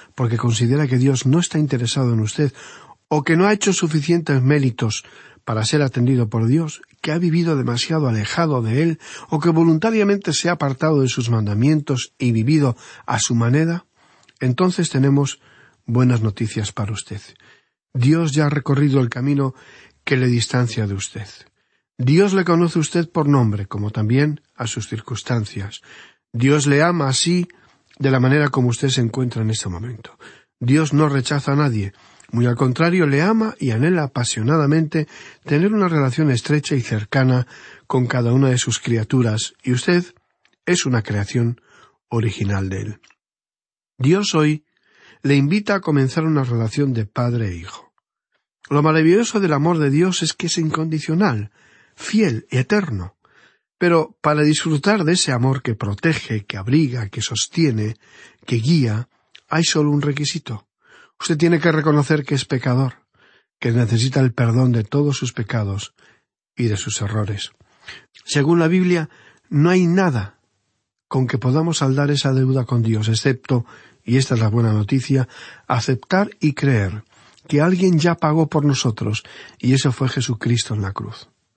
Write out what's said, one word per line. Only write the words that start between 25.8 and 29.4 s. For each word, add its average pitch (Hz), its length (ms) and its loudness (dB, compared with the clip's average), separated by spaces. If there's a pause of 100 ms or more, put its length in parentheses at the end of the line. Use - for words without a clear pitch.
Dios 139 360 2
le 143 160 4
ama 165 260 0
así, 175 400 -2 (500)
de 135 120 2
la 131 100 2
manera 143 280 4
como 127 200 0
usted 131 200 -2
se 127 120 0
encuentra 117 400 -2